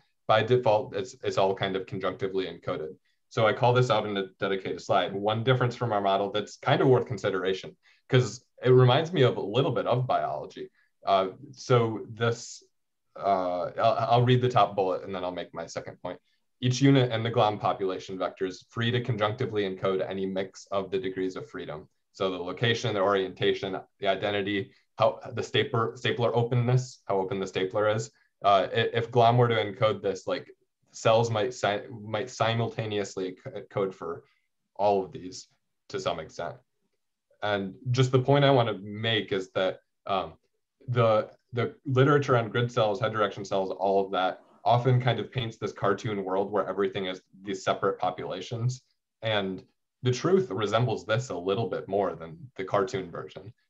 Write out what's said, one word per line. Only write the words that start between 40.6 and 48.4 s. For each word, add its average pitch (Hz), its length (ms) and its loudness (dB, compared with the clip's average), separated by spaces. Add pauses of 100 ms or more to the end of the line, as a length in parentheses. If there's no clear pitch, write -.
the, 113 420 2 (220)
the - 220 -4 (100)
literature 135 520 4
on 113 120 0
grid 120 240 -2
cells, 107 260 2
head 110 140 -2
direction 104 320 -2
cells, 95 260 -2
all 98 340 0
of 95 80 -8
that 92 280 -2 (240)
often 123 360 4
kind 113 200 0
of 101 100 -8
paints 113 280 -8
this 101 140 -6
cartoon 101 520 -2
world 98 260 -2
where 101 160 0
everything 95 400 -2
is 92 140 -8 (220)
these 98 200 -8
separate 98 360 0
populations. 92 840 -4 (380)